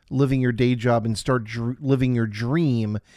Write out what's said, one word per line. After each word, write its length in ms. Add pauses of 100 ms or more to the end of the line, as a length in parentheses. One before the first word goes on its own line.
living 320
your 100
day 240
job 300
and 120
start 280
dr-, 340
living 360
your 120
dream. 720 (180)